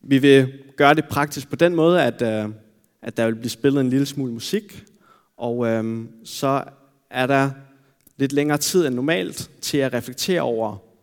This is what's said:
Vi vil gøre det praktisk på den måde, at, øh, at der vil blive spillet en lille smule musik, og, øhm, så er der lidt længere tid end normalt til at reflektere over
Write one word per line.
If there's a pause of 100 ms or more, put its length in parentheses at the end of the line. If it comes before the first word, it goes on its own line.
Vi
vil (120)
gøre
det
praktisk
på
den
måde,
at,
øh, (520)
at
der
vil
blive
spillet
en
lille
smule
musik, (520)
og,
øhm,
så (460)
er
der (680)
lidt
længere
tid
end
normalt (100)
til
at
reflektere
over (260)